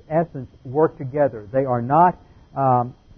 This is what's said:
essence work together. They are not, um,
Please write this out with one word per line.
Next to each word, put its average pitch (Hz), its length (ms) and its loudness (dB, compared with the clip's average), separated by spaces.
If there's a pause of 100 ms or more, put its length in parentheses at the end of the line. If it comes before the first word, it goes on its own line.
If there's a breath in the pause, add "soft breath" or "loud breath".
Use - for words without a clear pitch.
essence 156 400 -4 (160)
work 156 320 0
together. 131 560 -4
They 135 120 0
are 123 180 -2
not, 165 340 4 (380 soft breath)
um, 127 400 0 (240)